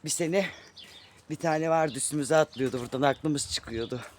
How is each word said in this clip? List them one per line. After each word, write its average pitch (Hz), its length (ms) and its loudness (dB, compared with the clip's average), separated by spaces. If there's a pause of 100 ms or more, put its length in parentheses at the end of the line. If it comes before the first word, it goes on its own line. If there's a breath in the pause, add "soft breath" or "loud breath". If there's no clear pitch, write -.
Bir 156 40 -6
sene 180 400 0 (800 loud breath)
bir 156 60 -4
tane 160 340 0
vardı 160 280 4
üstümüze 143 380 0
atlıyordu. 131 440 2
Buradan 123 220 -4
aklımız 143 500 0
çıkıyordu. 117 500 -6 (180)